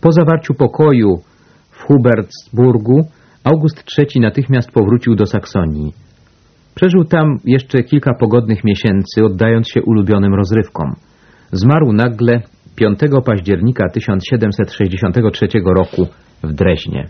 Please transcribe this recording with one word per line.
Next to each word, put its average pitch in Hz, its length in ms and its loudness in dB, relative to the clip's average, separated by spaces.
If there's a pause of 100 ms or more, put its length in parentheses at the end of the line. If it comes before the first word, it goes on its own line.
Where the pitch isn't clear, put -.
Po 165 100 4
zawarciu 160 420 0
pokoju 123 600 2 (560)
w - 120 -20
Hubertsburgu 120 1200 0 (360)
August 156 400 0
Trzeci 143 360 -2
natychmiast 123 520 0
powrócił 117 440 2
do 101 100 0
Saksonii. 78 680 -4 (840)
Przeżył 185 280 2
tam 156 420 0
jeszcze 127 380 0
kilka 139 360 0
pogodnych 113 440 0
miesięcy, 101 640 0
oddając 113 440 0
się 117 140 -2
ulubionym 101 500 2
rozrywkom. 98 600 -2 (560)
Zmarł 123 420 2
nagle 117 480 0 (340)
piątego 120 460 0
października 98 720 -2
tysiąc 98 320 -4
siedemset 110 460 -2
sześćdziesiątego 98 600 -2
trzeciego 92 420 -2
roku 92 340 0 (360)
w 78 100 -8
Dreźnie. 82 560 -2